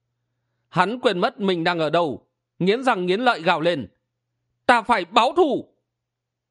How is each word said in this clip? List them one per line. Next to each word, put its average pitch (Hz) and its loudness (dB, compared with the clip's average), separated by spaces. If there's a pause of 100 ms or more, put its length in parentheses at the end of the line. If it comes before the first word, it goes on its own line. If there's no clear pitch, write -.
(680)
Hắn 190 -2
quên 208 0
mất 240 -2
mình 185 0
đang 175 0
ở 156 -2
đâu, 156 -2 (320)
nghiến 196 0
răng 214 -2
nghiến 185 0
lợi 233 0
gào 165 0
lên, 151 -2 (800)
"Ta 240 4
phải 214 0
báo 233 0
thù!" 285 0 (840)